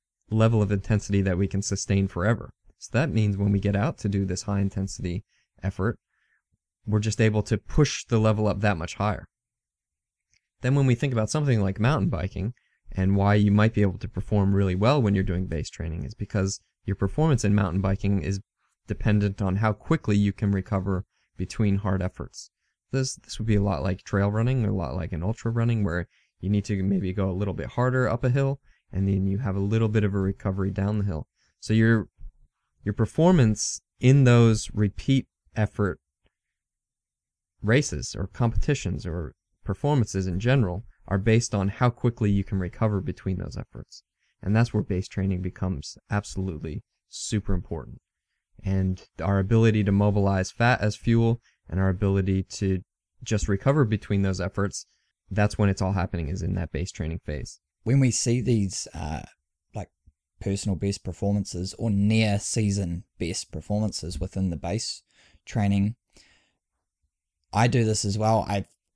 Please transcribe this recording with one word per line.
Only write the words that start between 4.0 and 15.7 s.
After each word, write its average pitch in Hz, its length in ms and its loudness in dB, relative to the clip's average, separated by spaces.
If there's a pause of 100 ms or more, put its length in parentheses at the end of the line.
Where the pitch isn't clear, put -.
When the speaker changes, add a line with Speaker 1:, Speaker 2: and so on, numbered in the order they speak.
Speaker 1:
do 98 160 0
this 92 180 -4
high 101 160 -2
intensity 95 640 -4 (400)
effort, 98 340 -2 (880)
we're 107 140 0
just 107 220 0
able 107 220 4
to 110 140 0
push - 480 0
the 113 140 2
level 107 280 2
up 98 140 -2
that 104 160 2
much 82 180 -8
higher. 104 320 -4 (1300)
Then 127 140 2
when 139 100 4
we 127 80 4
think 135 200 0
about 110 180 0
something 139 300 2
like 95 180 0
mountain 123 300 2
biking 95 440 -4 (380)
and 95 240 2
why 101 200 4
you 104 160 4
might 104 220 4
be 104 80 0
able 95 180 0
to - 100 -10
perform 98 440 0
really 95 220 2
well 123 260 2
when 101 140 2
you're 95 80 2
doing 92 240 -2
base 78 220 -6
training 80 340 -8